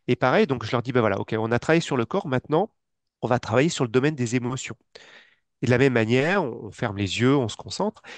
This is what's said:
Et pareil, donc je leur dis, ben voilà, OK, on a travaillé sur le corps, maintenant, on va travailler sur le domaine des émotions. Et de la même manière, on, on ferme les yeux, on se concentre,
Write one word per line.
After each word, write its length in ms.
Et 80
pareil, 320
donc 180
je 60
leur 120
dis, 100
ben 80
voilà, 180
OK, 180
on 140
a 80
travaillé 220
sur 160
le 80
corps, 220
maintenant, 440
on 60
va 120
travailler 300
sur 140
le 60
domaine 260
des 200
émotions. 400
Et 40
de 60
la 60
même 140
manière, 500
on, 260
on 40
ferme 260
les 220
yeux, 160
on 140
se 80
concentre, 440